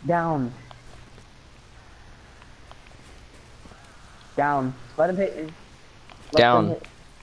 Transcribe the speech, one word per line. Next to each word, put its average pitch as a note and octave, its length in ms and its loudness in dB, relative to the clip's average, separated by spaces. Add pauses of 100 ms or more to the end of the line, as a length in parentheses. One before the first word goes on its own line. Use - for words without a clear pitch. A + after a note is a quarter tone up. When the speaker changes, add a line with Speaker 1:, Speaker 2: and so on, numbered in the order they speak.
Speaker 1:
Down. D#3+ 480 0 (3750)
Down. C#3 380 2 (240)
Let E3 120 4
him F#3 80 -2
hit G3 180 0
you. D#3 80 -8 (880)
Let - 40 4
Speaker 2:
Down. A#2+ 280 8
Speaker 1:
him - 60 0
hit. - 140 -8 (380)